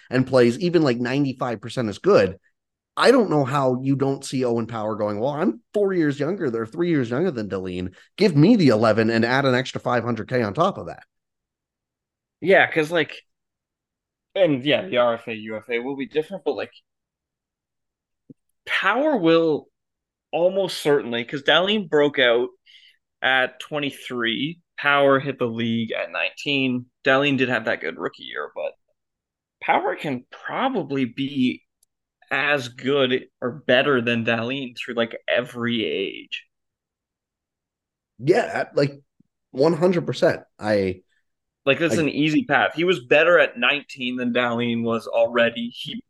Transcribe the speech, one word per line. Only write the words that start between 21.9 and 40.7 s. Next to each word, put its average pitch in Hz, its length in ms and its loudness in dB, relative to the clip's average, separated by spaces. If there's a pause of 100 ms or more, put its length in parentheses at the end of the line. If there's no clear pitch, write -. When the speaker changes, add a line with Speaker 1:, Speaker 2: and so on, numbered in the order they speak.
Speaker 2:
out 123 300 4 (720)
at 127 380 0
twenty-three, 131 1040 -6 (160)
Power 143 420 4
hit 135 180 -6
the 123 100 -2
league 113 440 -4
at 87 200 -8
nineteen. 123 720 -4 (180)
Dahlin 139 340 2
did 127 120 0
have 113 160 -2
that 110 160 -2
good - 160 -8
rookie - 260 -10
year, 67 320 -10
but 73 160 -8 (920)
Power - 360 0
can 135 340 -6
probably 160 720 -4
be 127 600 -4 (680)
as 139 380 -2
good 131 580 0 (120)
or 123 120 -6
better 135 500 2
than 117 240 -2
Dahlin 120 500 -4
through, 120 200 -12
like, 117 200 -2 (120)
every 120 580 -2
age. - 640 -8 (1700)
Speaker 1:
Yeah, 147 560 0
like, 143 260 -2 (520)
one 147 220 2
hundred 175 340 0
percent. 131 340 0 (160)
I 101 460 -2 (640)